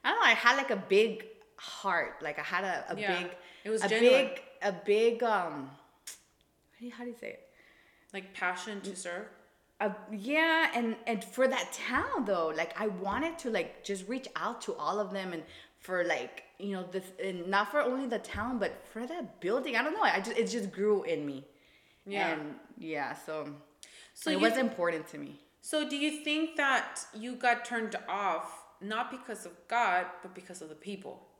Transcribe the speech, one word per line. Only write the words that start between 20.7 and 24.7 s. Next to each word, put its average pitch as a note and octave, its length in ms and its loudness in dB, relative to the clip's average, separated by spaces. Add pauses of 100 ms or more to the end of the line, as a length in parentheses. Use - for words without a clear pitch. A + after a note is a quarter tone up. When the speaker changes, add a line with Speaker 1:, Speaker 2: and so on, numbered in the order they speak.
Speaker 1:
grew G3+ 320 2
in D#3 200 0
me. C#3 200 -6 (600)
Speaker 2:
Yeah. F#3+ 280 0
Speaker 1:
And, D3+ 220 -6 (220)
yeah, D3 380 -4
so D3+ 340 -8 (640)
Speaker 2:
So - 180 -4
Speaker 1:
it - 40 2
Speaker 2:
you F#3+ 60 2
Speaker 1:
was A3+ 180 4
important E3+ 500 0